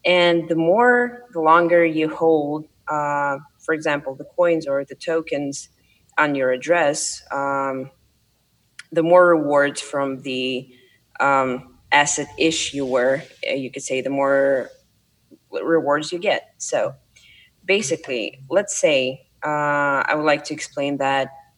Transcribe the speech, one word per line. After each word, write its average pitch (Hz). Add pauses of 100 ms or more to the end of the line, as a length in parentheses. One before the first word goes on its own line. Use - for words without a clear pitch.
And 175
the 165
more, 240
the 165
longer 170
you 156
hold, 156 (200)
uh, 143 (200)
for 160
example, 147
the 147
coins 170
or 139
the -
tokens 147 (480)
on 147
your 131
address, 151
um, 135 (1000)
the 165
more 175
rewards 143
from 135
the, 127 (500)
um, 131 (140)
asset 143 (100)
issuer, 135 (260)
uh, -
you 131
could 143
say, 131
the 131
more 139 (800)
rewards 151
you 175
get. 185
So - (680)
basically, 185 (100)
let's 196
say, 135 (180)
uh, 147
I 151
would 151
like 151
to 151
explain 143
that 135 (280)